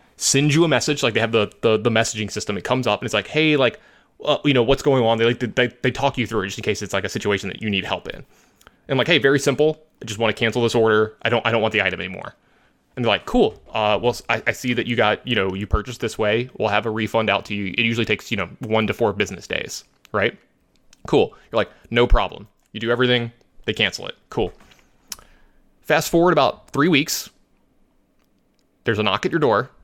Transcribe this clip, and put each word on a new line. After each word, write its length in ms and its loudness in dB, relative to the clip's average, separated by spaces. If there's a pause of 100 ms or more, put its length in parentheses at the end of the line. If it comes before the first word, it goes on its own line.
(180)
sends 360 2
you 100 6
a 40 4
message, 340 0
like, 120 2
they 60 0
have 120 0
the, 180 2 (100)
the, 180 4
the 120 0
messaging 400 -2
system. 260 -6
It 80 -10
comes 220 -2
up 140 0
and 60 -6
it's 80 -4
like, 140 -2
"Hey, 280 2
like, 220 0 (460)
uh, 200 2
you 100 4
know, 80 4
what's 200 2
going 220 2
on?" 140 2
They, 80 2
like, 120 0 (160)
they, 140 0 (140)
they 80 0
talk 280 -2
you 80 -2
through 160 -4
it 40 -4
just 120 -8
in 60 -10
case 180 -2
it's, 120 -10
like, 100 -2
a 40 -4
situation 420 -2
that 120 -12
you 80 -4
need 140 -2
help 240 -6
in. 160 -12 (640)
And, 100 0
like, 80 2
"Hey, 120 4
very 200 4
simple. 440 0 (200)
I 40 -14
just 120 -8
wanna 140 0
cancel 300 -2
this 120 2
order. 480 2
I 60 0
don't, 180 0
I 60 2
don't 100 2
want 100 0
the 100 2
item 180 -2
anymore." 340 -12 (600)
And 100 -4
they're 80 2
like, 140 -2
"Cool. 340 0 (140)
Uh, 260 2
well, 120 0
s-, 180 -10
I, 160 -2
I 60 0
see 200 -4
that 140 -2
you 100 -4
got, 300 2
you 80 -2
know, 200 0
you 120 -6
purchased 340 -4
this 160 -4
way. 400 0
We'll 120 0
have 180 0
a 40 -4
refund 380 -2
out 180 2
to 80 -8
you." 220 -6
It 40 0
usually 260 0
takes, 240 -4
you 80 -4
know, 100 -4 (120)
one 260 0
to 80 -2
four 180 0
business 340 -4
days, 380 -8 (280)
right? 220 0 (720)
Cool. 280 2 (180)
You're 60 -2
like, 120 0 (200)
"No 160 4
problem." 420 2 (240)
You 80 -10
do 100 -2
everything. 420 2 (340)
They 80 -2
cancel 320 -2
it. 80 -12 (160)
Cool. 200 -2 (1300)
Fast 280 0
forward 220 4
about 380 0
three 180 0
weeks. 400 0 (1600)
There's 140 0
a 40 0
knock 240 0
at 60 -6
your 80 0
door. 300 2 (140)